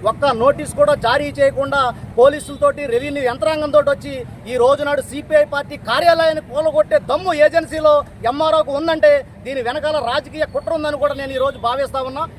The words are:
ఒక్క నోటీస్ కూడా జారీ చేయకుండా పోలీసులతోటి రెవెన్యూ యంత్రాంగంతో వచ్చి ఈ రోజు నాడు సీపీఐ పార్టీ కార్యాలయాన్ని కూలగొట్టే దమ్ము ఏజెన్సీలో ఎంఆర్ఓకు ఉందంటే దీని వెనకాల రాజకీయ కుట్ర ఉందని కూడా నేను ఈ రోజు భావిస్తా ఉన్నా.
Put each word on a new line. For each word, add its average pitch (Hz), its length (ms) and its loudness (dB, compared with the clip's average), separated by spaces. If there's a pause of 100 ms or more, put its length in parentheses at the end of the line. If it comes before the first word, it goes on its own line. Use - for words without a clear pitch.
(120)
ఒక్క 277 200 0 (120)
నోటీస్ 285 360 0
కూడా 294 140 6 (120)
జారీ 285 220 2 (120)
చేయకుండా 277 420 2 (360)
పోలీసులతోటి 285 640 2 (120)
రెవెన్యూ 285 380 -2
యంత్రాంగంతో 302 500 0 (120)
వచ్చి 277 200 -8 (400)
ఈ 254 100 -2
రోజు 277 260 4
నాడు 285 220 -2
సీపీఐ 294 340 2 (100)
పార్టీ 285 220 -6 (120)
కార్యాలయాన్ని 320 600 2
కూలగొట్టే 302 500 0 (120)
దమ్ము 349 220 -2 (120)
ఏజెన్సీలో 302 500 2 (360)
ఎంఆర్ఓకు 311 480 0
ఉందంటే 311 340 4 (320)
దీని 262 240 -6
వెనకాల 302 280 -4 (140)
రాజకీయ 302 420 -4
కుట్ర 302 260 -4
ఉందని 294 240 -4
కూడా 277 180 0
నేను 269 160 -8
ఈ 262 80 -2
రోజు 262 120 -4 (100)
భావిస్తా 269 420 -2
ఉన్నా. 285 160 -6 (120)